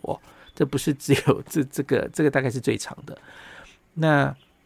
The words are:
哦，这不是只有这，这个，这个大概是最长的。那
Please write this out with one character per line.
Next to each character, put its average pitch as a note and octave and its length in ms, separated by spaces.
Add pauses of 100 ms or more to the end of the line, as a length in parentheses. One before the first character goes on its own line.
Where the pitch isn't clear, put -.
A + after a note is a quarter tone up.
哦， - 160 (360)
这 D#3 120
不 C#3+ 100
是 D3+ 160
只 C#3 220 (140)
有 - 140
这， - 220
这 C#3 200
个， B2 280
这 D#3 120
个 D3 60
大 C3+ 100
概 C3 100
是 B2+ 80
最 A#2 180
长 - 280
的。 C#3 120 (800)
那 D3 400 (320)